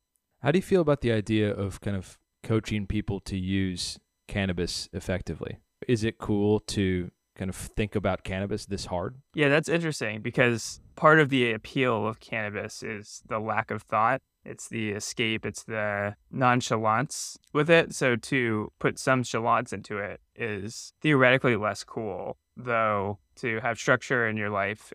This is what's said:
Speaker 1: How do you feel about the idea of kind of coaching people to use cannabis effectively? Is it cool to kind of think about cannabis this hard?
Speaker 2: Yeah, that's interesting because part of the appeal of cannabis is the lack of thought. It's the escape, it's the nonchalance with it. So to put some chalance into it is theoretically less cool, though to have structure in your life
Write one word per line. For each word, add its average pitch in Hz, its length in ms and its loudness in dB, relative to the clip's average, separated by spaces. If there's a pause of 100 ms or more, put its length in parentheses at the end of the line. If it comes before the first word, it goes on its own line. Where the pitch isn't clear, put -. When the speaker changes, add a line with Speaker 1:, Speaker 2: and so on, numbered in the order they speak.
(420)
Speaker 1:
How 139 100 2
do 180 60 4
you 190 40 2
feel 190 180 4
about 147 200 4
the 117 100 0
idea 107 420 2
of 98 280 -4
kind 101 160 -4
of - 220 -10 (260)
coaching 107 420 0
people 101 340 -2
to - 160 -6
use 95 640 -2 (300)
cannabis 90 640 -2
effectively? 87 640 -6 (300)
Is 113 160 2
it 113 140 -2
cool 104 420 2
to 92 500 -2 (240)
kind 92 140 -6
of 90 80 -8
think - 400 -4
about 95 280 0
cannabis 98 420 -4
this 95 200 -8
hard? 95 300 -4 (180)
Speaker 2:
Yeah, 147 140 2
that's 151 200 2
interesting 143 520 -2
because 120 600 0 (160)
part 156 220 8
of 143 120 6
the 123 220 2
appeal 110 540 0
of 110 140 -4
cannabis 104 600 -6
is 107 440 -10
the 113 120 -4
lack 107 320 -2
of 107 120 -4
thought. 117 380 2 (240)
It's - 240 -14
the 110 220 -4
escape, 110 560 -4
it's 104 160 -8
the 104 540 -4 (140)
nonchalance 123 1080 0 (160)
with 151 160 4
it. 165 240 6
So 127 220 2
to 113 540 0 (100)
put - 180 0
some 131 240 2
chalance 117 500 0
into 104 240 -8
it 98 240 -8 (160)
is 107 640 -8
theoretically 131 560 6
less 104 280 -4
cool, 98 520 -8 (180)
though 107 640 0 (180)
to 113 240 -4
have 117 180 -4
structure 127 500 2
in 107 80 -2
your 104 140 -2
life 101 440 -4